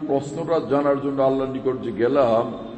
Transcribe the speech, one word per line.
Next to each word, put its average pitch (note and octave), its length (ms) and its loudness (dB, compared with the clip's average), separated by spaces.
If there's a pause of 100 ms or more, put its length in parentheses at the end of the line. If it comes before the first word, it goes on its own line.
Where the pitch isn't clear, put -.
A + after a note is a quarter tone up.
প্রশ্নটা D3+ 540 0 (100)
জানার C#3+ 300 2
জন্য C3+ 220 -2
আল্লাহর C3+ 280 2
নিকট C3 320 -2
যে A#2 100 -6
গেলাম, A#2+ 600 2 (260)